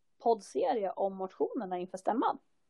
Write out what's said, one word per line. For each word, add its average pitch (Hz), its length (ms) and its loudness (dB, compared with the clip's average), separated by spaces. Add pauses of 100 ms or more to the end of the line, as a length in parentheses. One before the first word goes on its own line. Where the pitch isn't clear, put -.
(180)
poddserie 226 720 2
om 196 240 0
motionerna 190 640 -2
inför 180 200 -8
stämman. 262 400 0 (320)